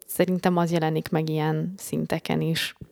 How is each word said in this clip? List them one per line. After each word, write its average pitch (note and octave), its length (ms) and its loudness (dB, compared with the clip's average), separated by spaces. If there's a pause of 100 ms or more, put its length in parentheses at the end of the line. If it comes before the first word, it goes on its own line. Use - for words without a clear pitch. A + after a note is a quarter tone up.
Szerintem F3+ 500 2
az E3+ 140 2
jelenik D#3+ 380 0
meg D#3+ 200 0
ilyen D#3 480 0
szinteken D#3 640 -2
is. D#3 340 -2 (160)